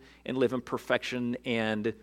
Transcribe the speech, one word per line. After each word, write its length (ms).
and 140
live 140
in 80
perfection 840
and 480